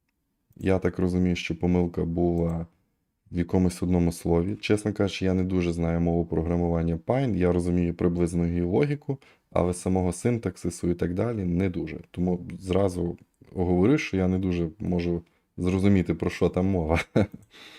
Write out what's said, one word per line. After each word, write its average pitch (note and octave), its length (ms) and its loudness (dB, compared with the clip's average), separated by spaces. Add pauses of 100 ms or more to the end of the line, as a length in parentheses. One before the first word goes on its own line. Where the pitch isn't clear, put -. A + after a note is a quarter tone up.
(560)
Я F#2 240 2
так F2+ 200 -2
розумію, F2+ 360 2
що F2 240 -6
помилка F2+ 460 2
була E2+ 640 0 (640)
в F2+ 60 -6
якомусь F2+ 460 0
одному F2 280 2
слові. E2+ 440 0
Чесно G#2 380 0
кажучи, F#2+ 320 -2
я F#2 80 2
не F#2 100 2
дуже F2+ 300 0
знаю E2+ 280 0
мову E2+ 240 0
програмування E2 800 0
PINE, B2 300 0
я F2+ 160 4
розумію F2 420 0
приблизно F2 540 0
її F2 140 -2
логіку, C#3 560 -2 (340)
але F2 220 2
самого F#2 400 0
синтаксису G2 760 -4
і F2 60 0
так F2 180 -2
далі G#2+ 300 -2
не F2+ 260 0
дуже. D#2 300 -6 (120)
Тому F2 360 -2 (120)
зразу F2+ 580 0 (380)
оговорю, F#2 420 4
що B2 200 -4
я F#2 100 2
не F#2 120 0
дуже F2 300 -2 (100)
можу E2+ 440 -2 (340)
зрозуміти, F#2 560 2
про F2 160 -4
що F2 200 0
там F#2 160 0
мова. E2+ 380 0 (120)
<laughs> G#2+ 100 4 (540)